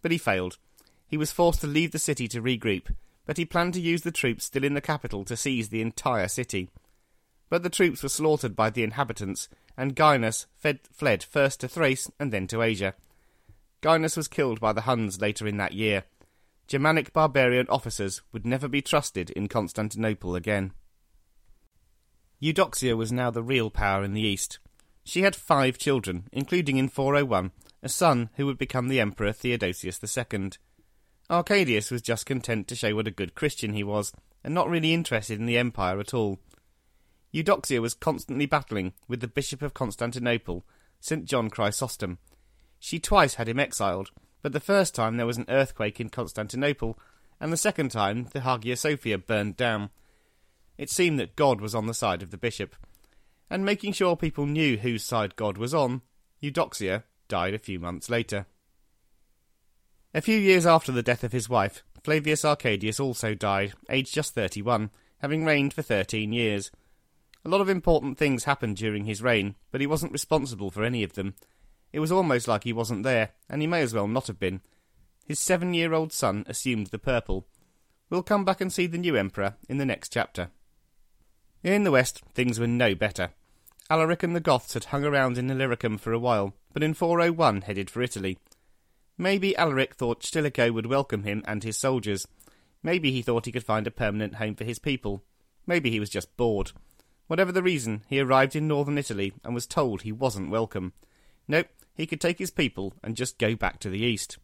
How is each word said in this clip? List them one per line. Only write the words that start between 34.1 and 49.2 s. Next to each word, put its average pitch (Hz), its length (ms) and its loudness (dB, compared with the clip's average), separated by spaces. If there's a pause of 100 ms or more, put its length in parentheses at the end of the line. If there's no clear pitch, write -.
and 147 100 -4
not 165 160 2
really 160 240 2
interested 113 460 -2
in 113 60 -2
the 120 120 2
empire 101 420 0
at 104 140 -8
all. 104 260 0 (920)
Eudoxia 156 500 2
was 117 120 -2
constantly 143 520 -2
battling 110 480 -2 (140)
with 120 120 -4
the 120 80 -6
Bishop 135 340 -6
of 143 120 -6
Constantinople, 117 920 -4 (340)
Saint 156 260 -4
John 113 240 0
Chrysostom. 104 680 -4 (640)
She - 200 -6
twice 180 360 6
had 113 140 -4
him 123 100 -2
exiled, 95 520 -2 (300)
but 139 120 -4
the 147 60 -2
first 196 340 4
time 113 240 0
there 117 80 0
was 117 120 -2
an 120 120 -4
earthquake 123 500 0
in 113 100 -6
Constantinople, 120 880 -4 (420)
and 156 120 -4
the 165 60 0
second 165 320 0
time 110 420 0
the 139 100 -6
Hagia 123 340 0
Sophia 120 420 0
burned 104 400 -2